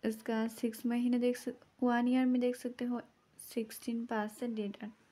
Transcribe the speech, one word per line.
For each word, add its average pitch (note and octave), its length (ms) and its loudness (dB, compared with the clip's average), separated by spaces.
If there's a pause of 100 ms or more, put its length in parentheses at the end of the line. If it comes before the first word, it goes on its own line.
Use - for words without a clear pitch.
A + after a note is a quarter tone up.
इसका A3 440 0
six A3+ 380 -4
महीने A#3+ 320 2
देख B3 180 2
सक-, - 460 -8
one A#3+ 260 4
year B3+ 180 6
में B3 140 4
देख B3 160 2
सकते B3 280 -6
हो, A#3+ 180 -2 (360)
सिक्सटीन A#3 680 -4
परसेंट A3 500 -2
return। G#3 360 -6 (180)